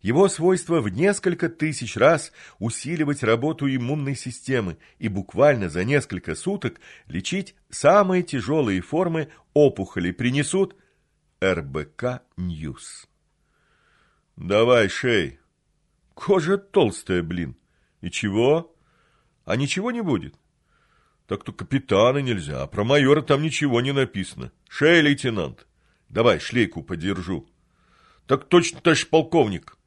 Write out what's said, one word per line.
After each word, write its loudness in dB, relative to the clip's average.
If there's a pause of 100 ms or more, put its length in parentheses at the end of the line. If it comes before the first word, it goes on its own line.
Его 2
свойство 0
в -2
несколько 0
тысяч -6
раз 4 (260)
усиливать -4
работу 0
иммунной -4
системы -6 (200)
и -6
буквально 0
за -4
несколько -4
суток -6 (280)
лечить -6 (140)
самые 2
тяжелые -2
формы -4 (240)
опухолей, 2
принесут -2 (680)
Р 2
Б -8
К -8 (160)
Ньюс. -10 (1300)
«Давай, 2
шей! -2 (760)
Кожа 0
толстая, 0
блин! -6 (460)
И -8
чего? 0 (720)
А -2
ничего -2
не -6
будет?» -4 (880)
«Так -8
то -14
капитана 0
нельзя, -6
а -6
про -4
майора 4
там 0
ничего 0
не -2
написано. -4 (160)
Шей, 4
лейтенант. -2 (420)
Давай, 4
шлейку -2
подержу». -6 (760)
«Так 0
точно, 2
товарищ 2
полковник». 0 (100)